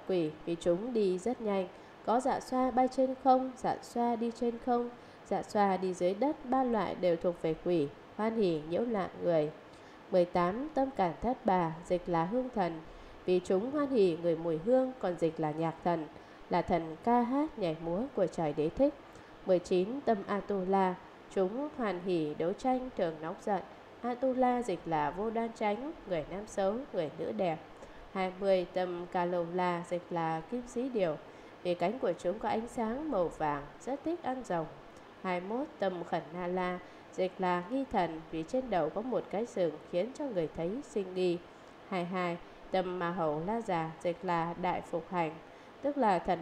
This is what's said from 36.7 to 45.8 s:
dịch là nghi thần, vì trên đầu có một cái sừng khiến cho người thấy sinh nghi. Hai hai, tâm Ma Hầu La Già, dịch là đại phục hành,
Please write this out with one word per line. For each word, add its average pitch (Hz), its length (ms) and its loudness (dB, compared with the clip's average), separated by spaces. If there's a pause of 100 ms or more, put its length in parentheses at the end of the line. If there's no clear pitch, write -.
dịch 185 260 0
là 180 320 2
nghi 269 220 0
thần, 165 280 0 (100)
vì 160 180 -4
trên 254 220 -2
đầu 165 200 2
có 190 100 -4
một 226 300 -2
cái 214 160 -2
sừng 175 260 0 (200)
khiến 190 260 0
cho 302 60 -4
người 185 320 0
thấy 170 140 -2 (200)
sinh 185 240 -4
nghi. 180 240 2 (500)
Hai 180 160 -2
hai, 175 320 -2 (340)
tâm 180 280 0
Ma 175 120 0
Hầu 160 360 0
La 226 140 -2
Già, 165 300 0 (120)
dịch 175 220 -2
là 170 380 0
đại 180 180 0
phục - 300 -6
hành, 165 240 0 (480)